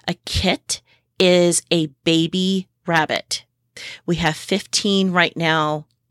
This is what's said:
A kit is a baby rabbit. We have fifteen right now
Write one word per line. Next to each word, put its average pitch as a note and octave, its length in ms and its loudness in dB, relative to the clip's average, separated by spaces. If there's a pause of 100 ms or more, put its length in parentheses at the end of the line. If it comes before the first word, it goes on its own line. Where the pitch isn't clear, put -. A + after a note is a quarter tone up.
A - 80 -2 (120)
kit - 560 -2 (360)
is F3 520 4
a E3 160 0 (180)
baby F#3 640 0 (180)
rabbit. - 600 -4 (580)
We F3 120 -2
have D#3 200 -2
fifteen G3 760 -2
right F3 220 0
now D#3 520 -2 (240)